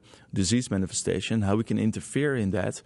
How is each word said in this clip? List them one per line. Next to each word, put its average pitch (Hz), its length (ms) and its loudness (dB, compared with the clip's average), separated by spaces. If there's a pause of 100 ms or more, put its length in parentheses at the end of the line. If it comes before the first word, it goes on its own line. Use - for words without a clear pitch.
(320)
disease 110 380 2
manifestation, 98 720 0
how 98 140 2
we 113 80 2
can 107 140 0
interfere 131 580 0
in 101 160 0
that 101 320 -2